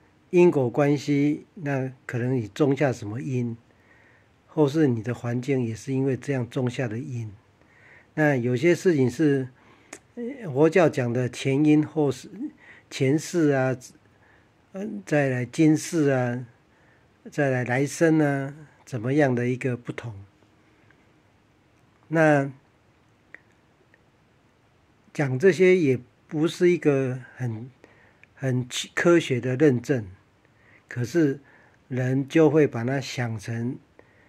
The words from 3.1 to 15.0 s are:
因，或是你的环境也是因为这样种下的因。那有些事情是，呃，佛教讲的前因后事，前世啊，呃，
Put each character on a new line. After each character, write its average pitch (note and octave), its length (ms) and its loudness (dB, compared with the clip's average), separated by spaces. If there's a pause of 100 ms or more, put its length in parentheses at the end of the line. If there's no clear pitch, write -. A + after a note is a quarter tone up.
因， B2 360 -4 (920)
或 D3+ 200 2
是 D3+ 200 2
你 A#2 120 0
的 A#2 140 -6
环 A#2+ 260 -6
境 C3 220 -2
也 A2+ 100 -4
是 C3+ 200 -10
因 C3 120 -2
为 C3+ 120 -2
这 C3+ 160 -6
样 B2 180 -4
种 B2+ 180 -2
下 B2 200 -4
的 A2 100 -8
因。 A#2+ 320 -8 (840)
那 D3+ 200 2
有 B2 180 0
些 E3 200 4
事 F3 200 2
情 C3 160 4
是， C#3 380 0 (640)
呃， A#3+ 380 -10
佛 C#3+ 180 4
教 F3 180 6
讲 A#2+ 240 -2
的 B2 160 -2
前 C3+ 360 0
因 D3+ 200 6
后 C#3+ 280 -2
事， - 180 -12 (580)
前 C#3 300 0
世 D#3 320 0
啊， C3 260 0 (960)
呃， G3 140 -10 (180)